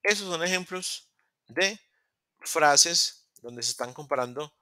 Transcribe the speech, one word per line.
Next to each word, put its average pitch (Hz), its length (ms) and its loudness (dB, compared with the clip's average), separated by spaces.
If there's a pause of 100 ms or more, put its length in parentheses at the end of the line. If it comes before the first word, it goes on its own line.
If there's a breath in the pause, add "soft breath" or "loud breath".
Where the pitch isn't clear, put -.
Esos 202 260 0
son 165 160 -2
ejemplos 185 680 -4 (360)
de 196 320 -2 (600)
frases 156 880 2 (120)
donde 120 200 -12
se 113 100 -4
están 123 220 -6
comparando 135 680 -6